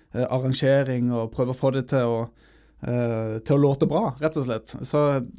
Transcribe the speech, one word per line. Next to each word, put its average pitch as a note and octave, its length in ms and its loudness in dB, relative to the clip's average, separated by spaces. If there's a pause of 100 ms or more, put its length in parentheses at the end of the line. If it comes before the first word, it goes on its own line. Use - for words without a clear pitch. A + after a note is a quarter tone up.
(140)
eh, B2 140 0
arrangering C3 840 2
og A2+ 200 -2
prøve B2+ 220 -2
å - 20 -14
få C3+ 160 0
det C3 160 -4
til C#3 160 2
å, A#2 240 -2 (540)
eh, A#2 580 -2
til C#3+ 160 2
å C#3+ 60 6
låte C#3 260 4
bra, D3+ 320 0
rett D#3 160 -2
og C#3 80 -2
slett. A2+ 220 -4 (180)
Så C#3+ 420 2 (120)